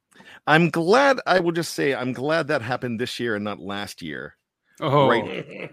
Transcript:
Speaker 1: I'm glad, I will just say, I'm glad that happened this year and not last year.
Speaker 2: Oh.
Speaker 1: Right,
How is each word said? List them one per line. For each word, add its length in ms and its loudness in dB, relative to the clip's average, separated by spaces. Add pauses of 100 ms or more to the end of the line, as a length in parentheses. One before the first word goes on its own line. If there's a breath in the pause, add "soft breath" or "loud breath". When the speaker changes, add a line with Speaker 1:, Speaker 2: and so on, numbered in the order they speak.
(460 loud breath)
Speaker 1:
I'm 240 6
glad, 560 4
I 140 4
will 100 0
just 240 -4
say, 180 0
I'm 200 -4
glad 340 -2
that 160 -2
happened 380 -4
this 180 -6
year 160 -2
and 100 -4
not 140 -6
last 440 -10
year. 340 -12 (440)
Speaker 2:
Oh. 280 4
Speaker 1:
Right, 640 -4